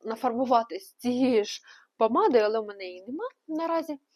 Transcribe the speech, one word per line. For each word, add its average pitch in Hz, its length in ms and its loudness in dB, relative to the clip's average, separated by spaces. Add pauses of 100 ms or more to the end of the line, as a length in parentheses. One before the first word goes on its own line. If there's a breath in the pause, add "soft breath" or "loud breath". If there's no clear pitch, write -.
нафарбувати 233 800 0
з - 140 -20
цією 247 520 2
ж - 160 -12 (360 loud breath)
помадою, 240 460 4
але 214 160 0
в 214 60 -6
мене 202 200 -12
її 185 220 -14
нема 359 220 -10 (180)
наразі. 320 520 -4 (160)